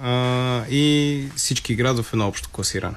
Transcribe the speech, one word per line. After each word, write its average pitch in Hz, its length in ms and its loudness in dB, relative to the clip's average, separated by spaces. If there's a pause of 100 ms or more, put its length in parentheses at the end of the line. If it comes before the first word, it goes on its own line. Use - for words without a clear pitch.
а, 127 680 0
и 147 540 2 (120)
всички - 380 -2
играят 123 280 2
в - 120 -8
едно 107 140 2
общо - 220 -6
класиране. 95 480 -4